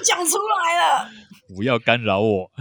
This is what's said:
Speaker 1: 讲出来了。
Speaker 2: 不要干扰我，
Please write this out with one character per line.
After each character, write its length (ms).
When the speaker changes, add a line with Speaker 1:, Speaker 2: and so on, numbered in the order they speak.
Speaker 1:
讲 220
出 120
来 420
了。 320
Speaker 2:
不 160
要 140
干 240
扰 200
我， 400